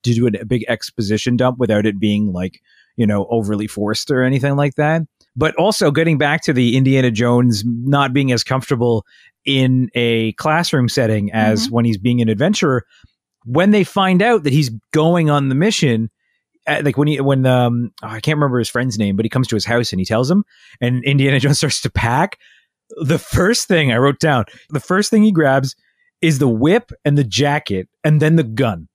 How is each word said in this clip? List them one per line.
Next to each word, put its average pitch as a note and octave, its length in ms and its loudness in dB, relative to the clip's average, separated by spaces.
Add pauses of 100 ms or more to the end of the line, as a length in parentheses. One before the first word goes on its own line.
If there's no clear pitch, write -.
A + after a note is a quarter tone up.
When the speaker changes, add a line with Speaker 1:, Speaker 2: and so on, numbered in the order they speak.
Speaker 1:
to A#2+ 100 0
do A#2 140 2
a, G2+ 140 -2
a A#2 40 -12
big A2 220 -4
exposition A2+ 680 -4
dump B2+ 200 0
without G#2+ 280 0
it G#2 120 -2
being, G#2 360 -2
like, F2+ 260 -8 (380)
you A#2 100 0
know, G#2 220 0
overly G#2+ 360 -2
forced G#2+ 460 -6
or B2+ 100 0
anything C#3 360 0
like C#3+ 180 -2
that. D#3 280 0 (340)
But D3+ 180 -2
also F#3+ 340 0
getting D#3+ 280 0
back D3 240 -2
to - 120 -2
the B2 220 2
Indiana C3 360 2
Jones A#2+ 540 2
not C3 460 0
being C3+ 220 0
as A#2 100 -2
comfortable A#2+ 640 -2 (400)
in B2+ 500 0
a A#2 380 0
classroom D#3 560 0
setting A2 420 0
as A2 360 0
Speaker 2:
Mm-hmm. A#2 80 -6
Speaker 1:
when A#2+ 100 2
he's A2+ 120 0
being A#2+ 240 0
an A2+ 60 2
adventurer, C3 580 0 (600)
when D#3+ 260 2
they G#3 140 4
find F#3 360 0
out A3 220 2
that D3 80 0
he's C#3 180 2 (220)
going D#3+ 380 2
on C#3+ 180 0
the C3 80 0
mission, C3+ 540 0 (580)
uh, D3 160 -2
like, C#3+ 140 0
when D3 100 2
he, C#3+ 140 0
when, C3+ 240 2
um, A#2+ 480 0 (100)
oh, A2+ 40 -14
I G#2+ 120 -10
can't D3+ 160 -2
remember C#3 240 0
his A2+ 80 -2
friend's A#2+ 320 -4
name, G2+ 160 0
but G#2 80 -2
he A2 60 -4
comes C3 180 -2
to - 80 -4
his G#2 80 -2
house A#2 300 -2
and F2+ 80 -4
he F#2 40 -2
tells A#2+ 240 -2
him, G3 140 2 (380)
and B2 240 -2
Indiana C#3 340 2
<laughs> - 0 -
Jones C#3 200 0
starts C#3+ 240 -4
to B2 60 -4
pack. B2+ 480 -2 (600)
The D#3 200 -2
first - 520 -2
thing D3+ 240 2
I A2+ 40 2
wrote C3+ 220 2
down, C#3 240 2 (280)
the D3+ 100 -6
first F#3+ 280 -2
thing G#3+ 140 4
he A3 80 4
grabs C3+ 460 2 (440)
is D#3 180 2
the C3+ 100 4
whip D3 420 2 (140)
and C#3+ 120 2
the C#3+ 60 2
jacket A#2+ 640 -2 (160)
and D3+ 180 2
then D#3 140 4
the D#3+ 80 4
gun. A2 520 -4